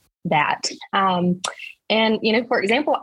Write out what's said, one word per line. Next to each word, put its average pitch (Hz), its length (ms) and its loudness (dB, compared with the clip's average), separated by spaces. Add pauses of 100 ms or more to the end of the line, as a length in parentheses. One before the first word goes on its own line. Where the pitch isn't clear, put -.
(260)
that. 151 440 0 (240)
Um, 180 480 2 (480)
and, 220 320 2
you 220 100 0
know, 233 160 0
for - 140 0
example, 262 420 0